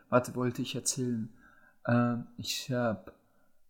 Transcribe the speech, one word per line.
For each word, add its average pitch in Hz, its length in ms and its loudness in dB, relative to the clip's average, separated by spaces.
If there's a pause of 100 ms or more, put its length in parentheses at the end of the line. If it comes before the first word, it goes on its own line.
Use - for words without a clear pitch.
warte, - 280 4
wollte 123 260 -2
ich 120 120 -6
erzählen. 120 540 -2 (580)
Ähm, 120 380 4 (140)
ich - 320 -6
hab 120 420 -2 (580)